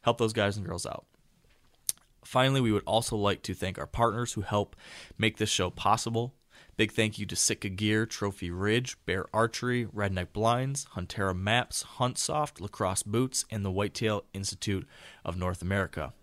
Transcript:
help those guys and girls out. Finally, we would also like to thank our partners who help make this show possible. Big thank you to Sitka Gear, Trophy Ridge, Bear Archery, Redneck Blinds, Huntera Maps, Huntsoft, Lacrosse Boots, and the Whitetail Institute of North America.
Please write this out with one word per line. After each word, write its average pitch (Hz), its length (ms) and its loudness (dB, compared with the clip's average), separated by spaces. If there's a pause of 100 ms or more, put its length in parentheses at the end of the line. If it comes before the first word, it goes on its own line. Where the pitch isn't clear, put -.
help 117 180 2
those 113 120 4
guys 104 240 2
and 101 100 -6
girls 87 200 -6
out. - 200 -8 (1160)
Finally, 135 380 4
we 113 100 6
would 101 140 2
also 113 320 2
like 101 260 2
to 95 100 -4
thank 92 240 -4
our - 100 -6
partners 117 460 0
who 110 80 -4
help 101 360 0 (400)
make 110 200 2
this 107 120 0
show 90 200 0
possible. 117 640 0 (440)
Big 110 140 4
thank 110 280 0
you 104 60 -6
to - 100 -6
Sitka - 320 0
Gear, 107 380 2
Trophy 101 440 -4
Ridge, 104 460 0 (100)
Bear 87 280 -2
Archery, 120 540 0
Redneck 95 440 -2
Blinds, 120 540 0 (100)
Huntera 92 400 -2
Maps, 107 480 0 (140)
Huntsoft, - 640 -2
Lacrosse 98 420 -2
Boots, 120 480 0
and 104 140 -4
the 95 60 0
Whitetail 104 520 0 (100)
Institute 98 540 -4 (380)
of 90 100 -4
North 90 260 -2
America. 90 600 -2